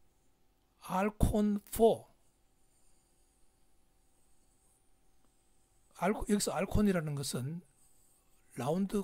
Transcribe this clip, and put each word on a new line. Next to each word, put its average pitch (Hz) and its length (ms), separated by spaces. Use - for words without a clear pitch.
알콘 208 800
포, 220 400
알코-, 202 340
여기서 208 240
알콘이라는 175 600
것은 139 480
라운드 185 480